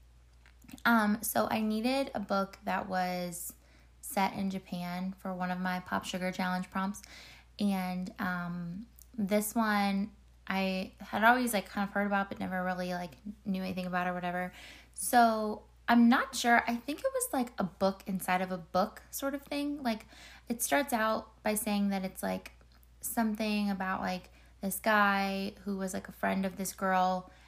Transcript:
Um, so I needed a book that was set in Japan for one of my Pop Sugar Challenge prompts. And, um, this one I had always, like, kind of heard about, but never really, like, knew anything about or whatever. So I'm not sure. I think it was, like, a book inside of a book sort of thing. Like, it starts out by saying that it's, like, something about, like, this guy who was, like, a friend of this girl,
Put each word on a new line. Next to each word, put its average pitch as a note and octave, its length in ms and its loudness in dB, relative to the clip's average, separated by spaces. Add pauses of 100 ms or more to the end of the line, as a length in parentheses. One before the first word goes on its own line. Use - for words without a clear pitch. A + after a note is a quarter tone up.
(840)
Um, A3 340 4
so - 320 0
I A3 80 0
needed A3 560 0
a - 60 -2
book G3 420 -2
that G3 240 -2
was F3+ 640 -4 (480)
set - 360 0
in G3 140 -2
Japan F#3 680 -6
for F#3+ 140 -6
one F3+ 180 -2
of F3+ 80 -4
my F#3 220 -2
Pop G3 240 -4
Sugar F#3 260 -4
Challenge F#3 400 -2
prompts. G3 300 -4 (580)
And, F#3 600 0
um, F3 680 -4 (320)
this G#3 360 0
one G#3 580 2 (360)
I F#3+ 540 -2
had G#3 240 0
always, B3 260 6
like, G3 160 0
kind G3+ 180 -2
of G3 80 -8
heard G3+ 140 2
about, G3 220 0
but - 100 -10
never F#3 240 -2
really, F3+ 300 -2
like, F3 180 -6 (340)
knew F#3+ 160 -2
anything F#3 260 -4
about F3+ 200 0
or F3+ 60 -2
whatever. F3+ 400 -4 (400)
So A3 720 4 (260)
I'm A#3+ 180 10
not D4+ 300 4
sure. A#3 280 6
I A#3+ 100 -2
think C#4 240 -6
it C5+ 140 -2
was, B4 200 0
like, B3 240 0
a G3+ 80 0
book F#3+ 420 0
inside F#3 360 0
of F3+ 100 -4
a F#3 40 -4
book F#3 440 -2 (100)
sort C#4 240 -4
of C#4 60 -6
thing. C#4+ 420 -4
Like, A3+ 220 -2 (420)
it A#3 140 -4
starts C#4 320 2
out A3 500 -2
by G#3+ 120 2
saying G3+ 340 0
that F#3+ 160 -2
it's, F#3+ 180 -8
like, F#3+ 300 -4 (480)
something G#3+ 680 0
about, F#3+ 300 -2
like, F#3 300 -4 (320)
this F#3+ 180 -4
guy G3 760 2 (100)
who G3+ 140 -4
was, F#3+ 160 -4
like, G3 140 -6
a G3 40 -14
friend G3 320 0
of F#3 140 -4
this F#3+ 160 -6
girl, F#3 560 0 (180)